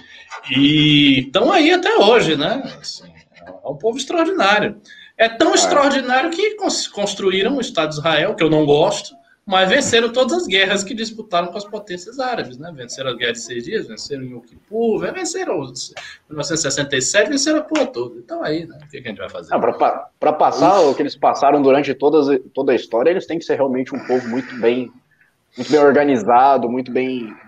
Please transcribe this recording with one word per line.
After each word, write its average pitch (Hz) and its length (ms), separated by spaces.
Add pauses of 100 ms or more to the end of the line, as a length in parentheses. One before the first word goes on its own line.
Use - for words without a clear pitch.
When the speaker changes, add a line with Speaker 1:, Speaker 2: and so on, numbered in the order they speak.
(500)
Speaker 1:
e 143 760
estão 233 260
aí 339 200
até 370 260
hoje, 202 400
né? 202 260 (160)
Assim, - 320 (340)
é 95 240
um 151 60
povo 233 220
extraordinário. 214 800 (400)
É 226 120
tão 311 220
Speaker 2:
É. 381 40
Speaker 1:
extraordinário 277 760
que 403 260
cons-, - 320
construíram 202 680
o 247 40
Estado 156 280
de 151 60
Israel, 160 400
que - 80
eu 156 60
não 151 160
gosto, 156 500 (300)
mas 190 240
venceram 233 420
todas 262 220
as 349 140
guerras 190 360
que - 100
disputaram 214 540
com 185 100
as 202 60
potências 208 560
árabes, 151 380
né? 165 180
Venceram 131 360
a 120 40
Guerra 120 180
de 117 60
Seis 120 240
Dias, 196 240
venceram 127 360
em 127 80
Yom 120 100
Kippur, 220 580
ven-, 185 140
venceram 349 480
os, 131 320 (340)
mil - 100
novecentos - 240
e - 20
sessenta 139 340
e 131 40
sete, 208 280
venceram 311 300
a 302 40
porra 311 220
toda. - 340
Então 330 240
aí, 165 220
né? - 180
O - 60
que 135 120
que 120 60
a 110 40
gente 98 80
vai 95 100
fazer? - 220
Speaker 2:
Não, 165 100
pra 113 120
pa-, - 360 (100)
pra - 140
passar 156 480
o 139 140
que - 60
eles 135 140
passaram 143 460
durante 139 320
todas, 143 460 (140)
toda 135 180
a 120 40
história, 117 340
eles 185 160
têm 160 140
que - 60
ser 147 100
realmente 131 400
um 117 100
povo 123 220
muito 127 320
bem, 120 320 (640)
muito 123 160
bem 151 80
organizado, 131 920
muito 127 220
bem 127 420 (140)